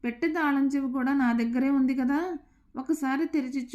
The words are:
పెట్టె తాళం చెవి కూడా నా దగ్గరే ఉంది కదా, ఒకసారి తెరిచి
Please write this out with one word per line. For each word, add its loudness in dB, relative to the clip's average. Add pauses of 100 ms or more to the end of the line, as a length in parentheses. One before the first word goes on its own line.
పెట్టె -2
తాళం 2
చెవి 0
కూడా 0
నా 2
దగ్గరే 0
ఉంది 2
కదా, 0 (380)
ఒకసారి -2
తెరిచి -4